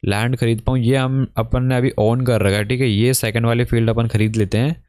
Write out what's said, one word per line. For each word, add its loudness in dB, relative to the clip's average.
land -2
ख़रीद 0
पाऊँ। -2
ये 2
हम 0
अपन -2
ने 0
अभी 0
ओन 2
कर 2
रखा 2
है, 0
ठीक -4
है। 2
ये 2
second -2
वाली 2
field 0
अपन 0
ख़रीद 0
लेते 0
हैं। -2